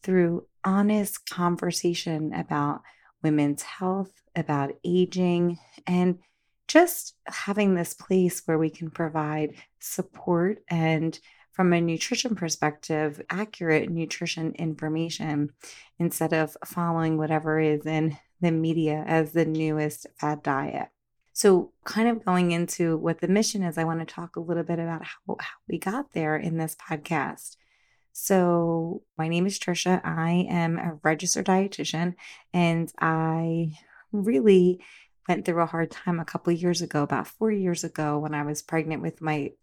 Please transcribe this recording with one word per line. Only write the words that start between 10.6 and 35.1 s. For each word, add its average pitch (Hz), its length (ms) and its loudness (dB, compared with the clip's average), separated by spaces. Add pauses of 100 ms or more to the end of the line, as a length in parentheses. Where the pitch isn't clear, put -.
and, 160 500 0 (340)
from 180 220 4
a 170 80 4
nutrition 185 520 -2
perspective, 151 920 -2
accurate 175 640 0
nutrition 165 640 -4
information 156 960 -4 (480)
instead 165 340 0
of 160 320 0
following 165 540 0
whatever 156 420 0
is 151 240 2
in 156 320 0 (240)
the 175 100 2
media 160 560 0
as 160 260 2
the 165 120 2
newest 156 600 -2 (120)
fad 151 240 -2
diet. 139 460 -4 (460)
So 190 380 4 (120)
kind 226 240 0
of 233 160 -2
going 180 280 4
into 170 440 0
what 160 240 -2
the 165 80 0
mission 208 340 2
is, 165 140 -2
I 165 80 0
wanna 165 220 -2
talk 170 300 -12
a 170 40 -4
little 170 220 -2
bit 170 160 -2
about 165 260 -6
how, - 340 -10
how - 180 -14 (120)
we 165 100 -4
got 240 340 -6
there 156 260 0
in 160 180 -4
this 160 180 -4
podcast. 151 840 -6 (560)
So 170 920 2 (160)
my 160 100 -2
name 170 160 0
is 196 140 -2
Trisha. 180 440 0
I 165 460 0
am 170 300 0
a 160 240 -6
registered 170 420 0
dietitian, 180 720 0 (400)
and 170 440 2
I 160 720 0 (380)
really 202 720 6 (480)